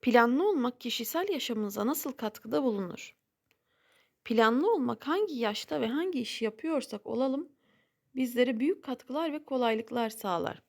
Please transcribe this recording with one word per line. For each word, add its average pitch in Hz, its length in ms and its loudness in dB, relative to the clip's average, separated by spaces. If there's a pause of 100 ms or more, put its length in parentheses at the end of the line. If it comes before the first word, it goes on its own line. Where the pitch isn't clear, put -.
Planlı 247 480 6
olmak 254 320 0
kişisel 285 480 -4
yaşamımıza 214 580 -2
nasıl 285 240 -2
katkıda 240 520 -4
bulunur? 196 520 -4 (1080)
Planlı 240 500 4
olmak 240 340 -2
hangi 359 280 0
yaşta 226 460 -2
ve 226 60 0
hangi 302 320 -2
işi 226 260 -4
yapıyorsak 220 640 -4
olalım, 262 420 -2 (680)
bizlere 247 440 2
büyük 302 240 0
katkılar 285 500 -4
ve 302 120 -8
kolaylıklar 233 640 0
sağlar. 180 600 -4